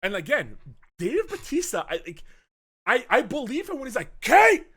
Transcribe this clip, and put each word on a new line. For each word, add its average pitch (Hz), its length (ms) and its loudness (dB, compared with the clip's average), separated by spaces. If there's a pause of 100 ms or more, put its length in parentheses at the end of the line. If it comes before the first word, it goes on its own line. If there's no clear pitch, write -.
And 196 140 -4
again, 170 420 -4 (400)
Dave 277 320 -2
Batista, 320 600 -6
I, - 160 -4
like, 165 180 -16 (640)
I, 247 240 2
I 247 120 4
believe 262 480 -6
him 370 80 -8
when 269 100 -10
he's 226 80 -10
like, - 260 -8
Kate! 415 440 6 (120)